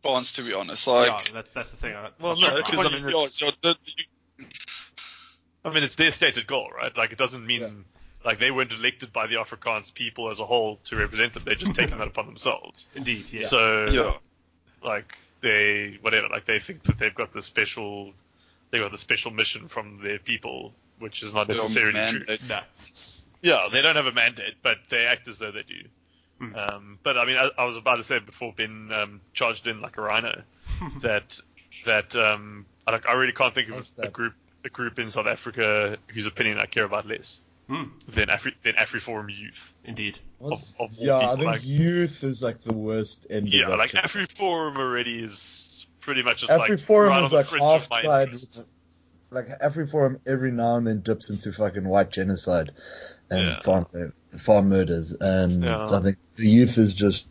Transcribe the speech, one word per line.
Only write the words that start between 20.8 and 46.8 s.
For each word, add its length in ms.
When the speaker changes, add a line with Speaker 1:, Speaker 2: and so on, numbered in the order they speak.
Speaker 3:
which 220
is 120
not 140
Speaker 1:
Their 100
Speaker 3:
necessarily 360
true. 260
Speaker 1:
mandate. 280
Speaker 2:
No. 140
Speaker 3:
Yeah, 300
they 100
don't 160
have 100
a 60
mandate, 480
but 160
they 160
act 220
as 100
though 140
they 120
do. 200
Speaker 2:
Hmm. 160
Speaker 3:
Um, 480
but, 140
I 80
mean, 120
I, 200
I 80
was 120
about 200
to 60
say 160
before 360
Ben, 380
um, 280
charged 340
in 140
like 160
a 40
rhino 420
Speaker 2:
<laughs> 300
Speaker 3:
that, 380
that, 300
um, 500
I, 60
like, 160
I 60
really 200
can't 200
think 160
of 60
Speaker 4:
What's 220
Speaker 3:
a 60
Speaker 4:
that? 100
Speaker 3:
group, 200
a 40
group 300
in 120
South 160
Africa 680
whose 180
opinion 340
I 60
care 180
about 240
less 340
Speaker 2:
Hmm. 160
Speaker 3:
than 220
Afri-, 240
than 120
AfriForum 600
Youth. 380
Speaker 2:
Indeed. 320
Speaker 3:
Of, 120
Speaker 4:
What's, 280
Speaker 3:
of 0
all 100
Speaker 4:
yeah, 120
I 40
Speaker 3:
people, 160
Speaker 4:
think 100
Speaker 3:
like, 180
Speaker 4:
youth 580
is, 180
like, 200
the 120
worst 560
end 180
of 60
Speaker 3:
yeah, 140
Speaker 4:
that 100
Speaker 3:
like, 140
Speaker 4:
trip. 140
Speaker 3:
AfriForum 720
already 440
is 640
pretty 220
much 220
just, 40
like, 220
Speaker 4:
AfriForum 380